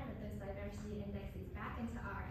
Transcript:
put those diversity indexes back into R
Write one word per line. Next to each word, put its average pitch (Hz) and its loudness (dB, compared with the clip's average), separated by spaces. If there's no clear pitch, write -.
put - -2
those 202 0
diversity 202 0
indexes 202 0
back 233 0
into 233 2
R 202 2